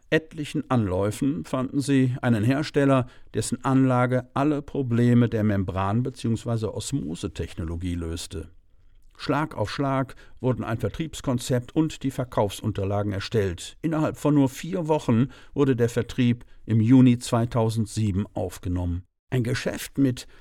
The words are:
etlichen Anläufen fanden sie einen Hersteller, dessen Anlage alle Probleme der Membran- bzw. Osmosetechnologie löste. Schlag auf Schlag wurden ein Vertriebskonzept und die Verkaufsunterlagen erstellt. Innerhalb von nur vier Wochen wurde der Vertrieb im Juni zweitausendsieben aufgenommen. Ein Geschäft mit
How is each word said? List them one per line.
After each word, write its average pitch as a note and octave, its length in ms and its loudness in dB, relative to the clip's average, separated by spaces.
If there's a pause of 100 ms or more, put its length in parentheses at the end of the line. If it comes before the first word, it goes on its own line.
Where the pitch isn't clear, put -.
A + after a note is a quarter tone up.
etlichen D#3+ 600 -4
Anläufen G#2+ 760 0
fanden C3 340 -4
sie C3 420 2
einen A#2 220 2
Hersteller, C3+ 640 2 (260)
dessen - 300 -4
Anlage B2+ 720 2
alle C#3+ 280 0
Probleme A#2+ 680 4
der G#2+ 160 0
Membran- G2 580 0
bzw. A#2 640 -4
Osmosetechnologie F2+ 1300 -6
löste. E2 540 -8 (680)
Schlag D3 380 -2
auf G#2 160 -4
Schlag C3+ 420 -2 (280)
wurden A#2 240 -2
ein A2+ 120 -4
Vertriebskonzept B2 960 -4
und D#3 300 0
die C#3 80 -2
Verkaufsunterlagen G2+ 1000 -2
erstellt. F#2+ 680 -4
Innerhalb D#3 360 -2
von D3 180 2
nur C#3 140 4
vier E3 400 -6
Wochen C#3+ 400 2 (240)
wurde C3+ 240 2
der A#2 100 2
Vertrieb A#2+ 560 0 (220)
im A2 160 2
Juni B2 360 8
zweitausendsieben A2 1160 0
aufgenommen. F2+ 720 -4 (240)
Ein B2+ 140 0
Geschäft - 540 -4
mit B2+ 300 0 (140)